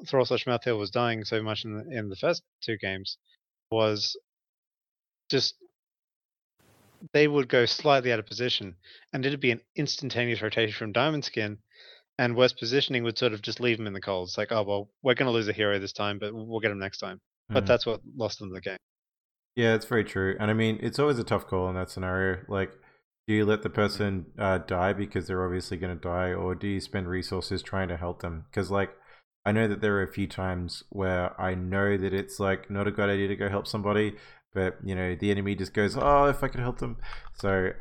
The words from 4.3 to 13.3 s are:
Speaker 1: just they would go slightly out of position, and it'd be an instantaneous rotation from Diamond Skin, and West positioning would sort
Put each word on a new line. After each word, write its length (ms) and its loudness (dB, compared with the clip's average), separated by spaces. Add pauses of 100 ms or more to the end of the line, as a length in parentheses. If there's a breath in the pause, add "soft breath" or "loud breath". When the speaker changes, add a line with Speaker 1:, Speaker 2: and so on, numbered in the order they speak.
Speaker 1:
just 240 0 (1600)
they 140 8
would 220 2
go 160 6
slightly 480 4
out 60 0
of 80 -8
position, 480 -4 (360 loud breath)
and 140 -2
it'd 140 0
be 120 4
an 100 -2 (140)
instantaneous 680 -2
rotation 360 0
from 140 -6
Diamond 340 2
Skin, 320 -4 (640 loud breath)
and 160 2
West 240 6
positioning 440 0
would 140 -2
sort 160 2